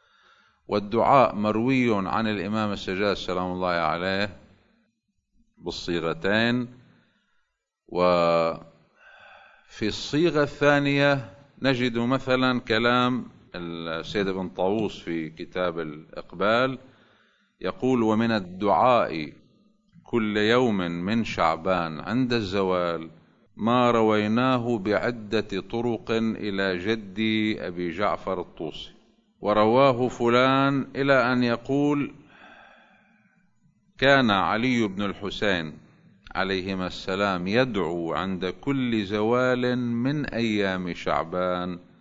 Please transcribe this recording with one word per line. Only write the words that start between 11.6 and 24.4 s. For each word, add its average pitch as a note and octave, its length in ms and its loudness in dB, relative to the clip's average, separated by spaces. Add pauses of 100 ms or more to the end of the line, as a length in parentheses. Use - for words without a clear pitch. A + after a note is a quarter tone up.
نجد B2 360 0
مثلا B2+ 640 0
كلام B2 640 2 (300)
السيد E2+ 720 -4
ابن F#2 220 -4
طاووس G2 500 -2
في E2 300 -4
كتاب F2 500 -6
الإقبال، F#2+ 1000 -2 (800)
يقول: A#2+ 420 0
"ومن A2 280 2
الدعاء F#2 1000 2 (720)
كل G#2+ 340 0
يوم A2 400 4
من F2+ 460 -2
شعبان E2 760 0
عند A#2+ 340 -2
الزوال F2+ 760 0 (480)
ما A#2+ 340 4
رويناه A#2 840 2